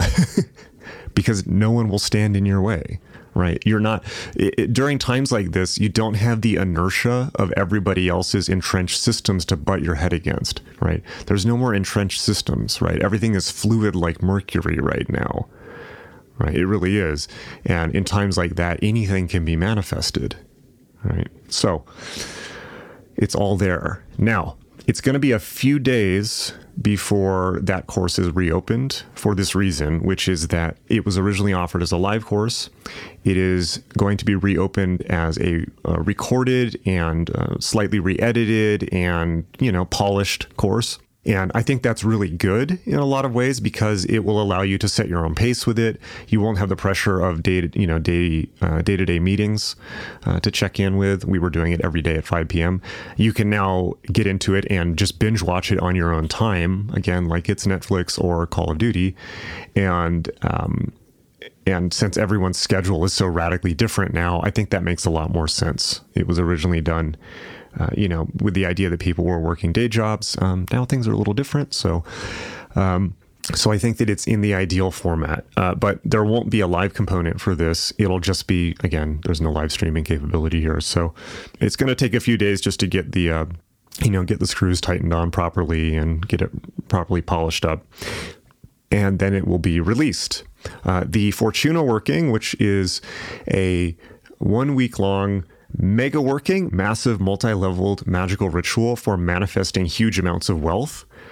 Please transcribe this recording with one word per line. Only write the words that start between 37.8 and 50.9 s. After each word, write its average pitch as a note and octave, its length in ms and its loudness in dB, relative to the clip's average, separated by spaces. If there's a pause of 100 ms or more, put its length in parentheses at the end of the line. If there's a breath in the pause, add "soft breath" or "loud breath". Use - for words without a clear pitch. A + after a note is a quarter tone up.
re-edited G#2+ 920 2
and, E2+ 540 0 (140)
you B2 120 2
know, F2+ 140 2
polished - 720 -2
course. G#2+ 400 0 (260)
And F#2+ 300 0
I A#2 80 2
think C3+ 220 0
that's A#2 200 0
really G#2+ 260 2
good A2 560 0
in C#3+ 100 0
a C#3+ 100 2
lot C3+ 200 0
of A#2+ 100 -2
ways B2+ 240 2
because G#2+ 460 0
it A2 200 2
will G#2+ 160 2
allow G2 220 2
you G2 160 2
to G2+ 100 0
set - 180 0
your E2+ 160 0
own D#2+ 120 0
pace A#2+ 320 0
with A2+ 100 2
it. A2+ 220 0 (300 loud breath)
You A2 120 4
won't G#2+ 160 2
have F#2+ 120 0
the F#2 60 0
pressure G2 440 0
of E2+ 240 0
day F#2 180 2
to, E2 180 -2
you G2+ 60 4
know, E2 140 2
day, E2+ 500 2 (120)
uh, E2 200 2
day-to-day F2+ 380 2
meetings, G#2 560 0 (500 loud breath)
uh, F2 140 0
to - 100 0
check - 300 -2
in G2 180 2